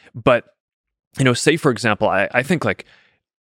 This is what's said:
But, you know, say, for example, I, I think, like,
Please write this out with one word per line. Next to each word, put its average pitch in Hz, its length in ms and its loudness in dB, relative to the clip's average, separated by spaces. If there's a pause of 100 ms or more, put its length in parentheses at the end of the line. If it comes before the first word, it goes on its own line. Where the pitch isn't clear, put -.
(140)
But, 120 400 0 (640)
you 135 60 2
know, 123 100 4
say, 156 220 2
for 151 140 0
example, 107 380 0
I, 95 240 0
I 127 100 0
think, 147 220 -2
like, 101 200 -4 (600)